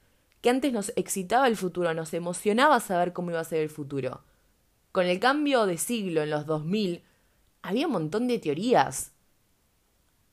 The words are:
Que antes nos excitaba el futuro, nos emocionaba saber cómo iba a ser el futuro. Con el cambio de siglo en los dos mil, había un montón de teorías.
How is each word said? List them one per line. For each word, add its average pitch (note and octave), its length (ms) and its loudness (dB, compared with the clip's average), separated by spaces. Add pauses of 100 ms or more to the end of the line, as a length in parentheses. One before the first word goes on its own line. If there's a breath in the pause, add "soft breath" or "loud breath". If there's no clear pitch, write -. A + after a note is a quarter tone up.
(420)
Que A#3 100 4
antes C4+ 200 2
nos G3+ 240 -4
excitaba G3 520 0
el A3 100 2
futuro, F3 380 -2
nos D#3+ 180 -8
emocionaba G#3 680 2
saber F3+ 340 0
cómo F3 180 -6
iba E3 80 -2
a E3 40 -4
ser D#3+ 180 -2
el D#3 80 -2
futuro. C3+ 520 -8 (680)
Con F3+ 160 2
el F3+ 120 2
cambio C4+ 460 2
de F3 140 0
siglo F#3+ 420 -2
en D3+ 80 -2
los D3+ 160 -2
dos D3+ 180 -2
mil, F3+ 400 -2 (600)
había A#3+ 240 -2
un C#4 60 -2
montón F#3+ 340 -2
de A#3+ 100 0
teorías. D3+ 760 0 (1200)